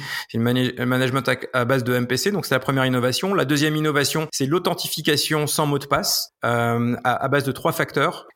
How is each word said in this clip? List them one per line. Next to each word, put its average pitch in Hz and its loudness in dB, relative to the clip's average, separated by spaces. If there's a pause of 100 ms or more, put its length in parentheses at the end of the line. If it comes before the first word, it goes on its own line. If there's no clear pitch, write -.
(280)
c'est 110 -4
une 113 2
mana-, 123 2
un 123 -2
management 127 0
à, 127 2 (180)
à 123 2
base 131 2
de 120 0
M 123 2
P 123 0
C. 196 0
Donc 185 -2
c'est - 0
la 127 2
première 135 0
innovation. 127 0
La 151 2
deuxième 151 0
innovation, 156 0
c'est - -2
l'authentification 156 0
sans 156 0
mot 143 0
de - -12
passe, - 0 (100)
euh, 117 2
à, 123 0
à - 0
base 139 2
de 135 -2
trois 160 -2
facteurs - -2